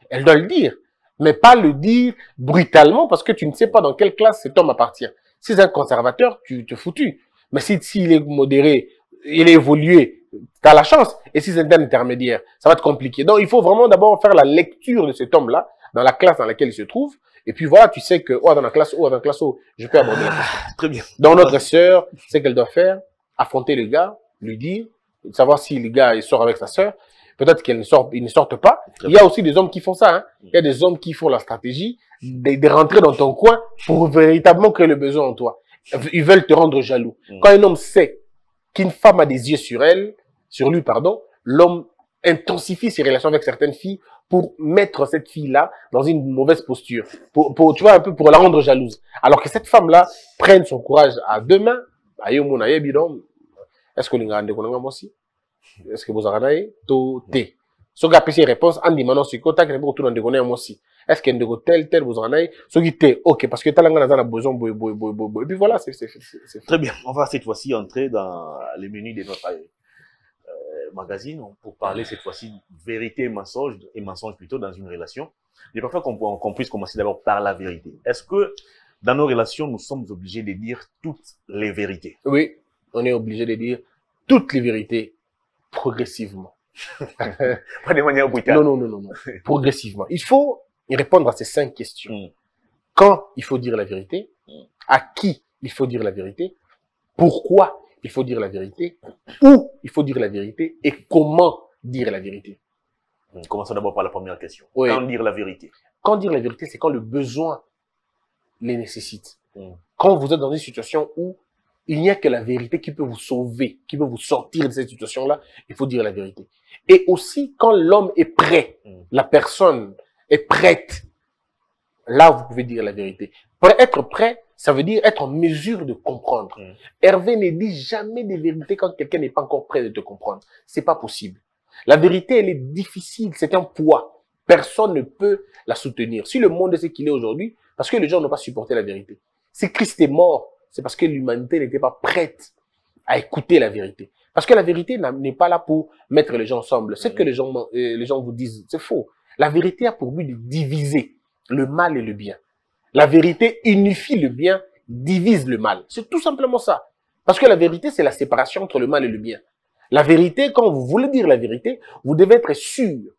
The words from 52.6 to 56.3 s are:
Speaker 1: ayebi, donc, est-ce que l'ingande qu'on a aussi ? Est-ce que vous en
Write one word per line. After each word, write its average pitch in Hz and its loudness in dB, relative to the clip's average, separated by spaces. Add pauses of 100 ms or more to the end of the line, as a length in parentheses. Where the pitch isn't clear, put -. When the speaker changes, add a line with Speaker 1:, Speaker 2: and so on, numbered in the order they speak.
Speaker 1:
ayebi, 143 -2
donc, 151 -2 (760)
est-ce - -8
que 127 -4
l'ingande 107 -6
qu'on 107 -8 (100)
a 127 -6
aussi ? 135 -16 (800)
Est-ce - -14
que 110 -12
vous 107 -4
en 101 -2